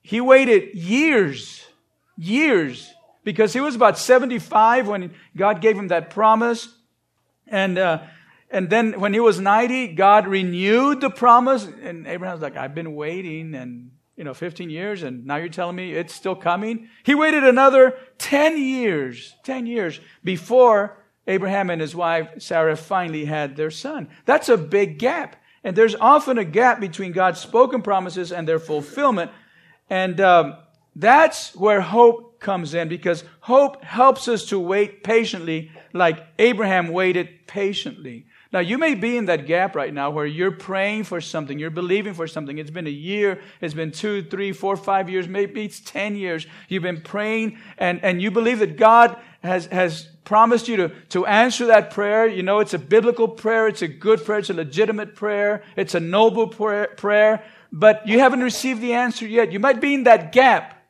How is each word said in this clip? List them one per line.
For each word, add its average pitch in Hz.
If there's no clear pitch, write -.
he 226
waited 254
years, 196
years, 180
because 214
he 247
was 277
about 220
seventy-five 240
when 185
God 196
gave 214
him 196
that 165
promise. 220
And, 190
uh, 165
and 185
then 220
when 196
he 220
was 214
ninety, 233
God 190
renewed 196
the 277
promise. 247
And 170
Abraham's 175
like, 139
"I've 135
been 160
waiting 160
and, 123
you 175
know, 135
fifteen 170
years, 180
and 127
now 139
you're 170
telling 175
me 180
it's 170
still 190
coming?" 196
He 277
waited 302
another 262
ten 302
years, 196
ten 262
years 214
before 208
Abraham 190
and 165
his 156
wife 165
Sarah 160
finally 160
had 147
their 156
son. 262
That's 294
a 240
big 165
gap. -
And 185
there's 220
often 214
a 208
gap 226
between 185
God's 185
spoken 247
promises 185
and 165
their 160
fulfillment. 160
And, 185
um, 170
that's 277
where 202
hope 233
comes 170
in, 165
because 170
hope 277
helps 247
us 226
to 202
wait 196
patiently 170
like 170
Abraham 196
waited 180
patiently. 156
Now, 185
you 180
may 311
be 233
in 226
that 160
gap 180
right 147
now 143
where 147
you're 165
praying 196
for 175
something, 147
you're 156
believing 185
for 165
something. 151
It's 151
been 165
a 147
year, 190
it's 165
been 156
two, 208
three, 190
four, 196
five 190
years, 185
maybe 202
it's 180
ten 202
years. 175
You've 185
been 170
praying 220
and, 175
and 185
you 208
believe 226
that 170
God 226
has, 180
has 180
promised 226
you 233
to, 190
to -
answer 233
that 214
prayer. 208
You 190
know, 196
it's 208
a -
biblical 226
prayer, 220
it's 214
a 170
good 180
prayer, 214
it's 196
a 190
legitimate 202
prayer, 208
it's -
a 170
noble 208
prayer, 208
prayer, 214
but 214
you 220
haven't 262
received 247
the 240
answer 233
yet. 214
You 196
might 269
be 285
in 262
that 190
gap. 247